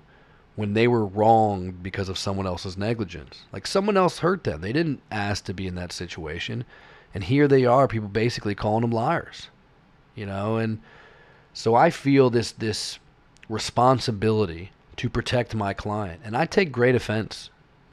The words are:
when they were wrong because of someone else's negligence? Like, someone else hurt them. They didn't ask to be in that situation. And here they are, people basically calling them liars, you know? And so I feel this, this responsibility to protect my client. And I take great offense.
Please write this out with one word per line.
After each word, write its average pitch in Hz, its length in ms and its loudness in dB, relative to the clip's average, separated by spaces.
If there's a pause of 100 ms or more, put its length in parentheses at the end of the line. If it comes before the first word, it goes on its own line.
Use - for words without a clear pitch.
(560)
when 104 180 -2
they 113 140 6
were 117 180 4
wrong 104 640 4
because 92 380 -6
of 92 80 -6
someone 98 300 -4
else's 90 300 -8
negligence? 101 640 -6 (100)
Like, 98 160 -10
someone 202 300 2
else 180 220 2
hurt 175 240 0
them. 78 180 -4
They 101 120 -4
didn't 156 280 0 (100)
ask 101 340 -4
to 101 80 -8
be 95 140 -6
in 90 80 -8
that 90 160 -8
situation. 87 720 -8 (480)
And 101 120 -8
here 143 220 4
they 135 180 6
are, 123 220 6
people 107 220 -4
basically 107 460 -2
calling 110 260 0
them 117 80 0
liars, 120 600 -4 (640)
you 107 100 -8
know? 101 320 -2
And 110 220 -2 (720)
so 113 220 2
I 160 160 6
feel 135 400 4
this, 117 200 0
this - 460 -6 (500)
responsibility 107 1200 0 (240)
to 117 140 -4
protect 120 440 -2
my 101 220 -2
client. 101 480 -6
And 104 120 -8
I 156 120 0
take 190 240 2
great 123 240 4
offense. - 560 -4 (420)